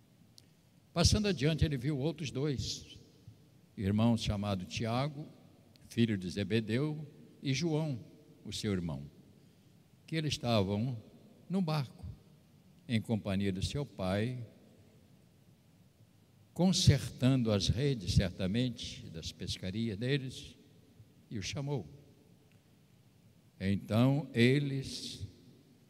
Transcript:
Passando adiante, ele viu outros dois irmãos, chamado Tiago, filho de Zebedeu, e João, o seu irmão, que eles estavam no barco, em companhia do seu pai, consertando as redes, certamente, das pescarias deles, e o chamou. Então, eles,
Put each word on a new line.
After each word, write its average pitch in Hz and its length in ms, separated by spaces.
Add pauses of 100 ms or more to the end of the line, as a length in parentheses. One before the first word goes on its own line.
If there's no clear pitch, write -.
(920)
Passando 202 340
adiante, 156 360
ele 151 140
viu 135 200
outros 147 340
dois - 680 (800)
irmãos, 110 440
chamado 101 440
Tiago, 139 600 (680)
filho 113 260
de 90 120
Zebedeu, 113 760 (380)
e 139 100
João, 151 460 (460)
o 107 80
seu - 180
irmão, 73 400 (960)
que 160 80
eles 156 180
estavam 113 640 (520)
no 190 120
barco, 156 440 (840)
em 113 140
companhia 101 500
do 95 100
seu 143 240
pai, 110 640 (2000)
consertando 135 960
as 101 160
redes, 117 460
certamente, 101 960
das 80 240
pescarias 95 640
deles, 127 600 (720)
e 127 80
o 95 60
chamou. 139 420 (1700)
Então, 110 720
eles, 135 960 (640)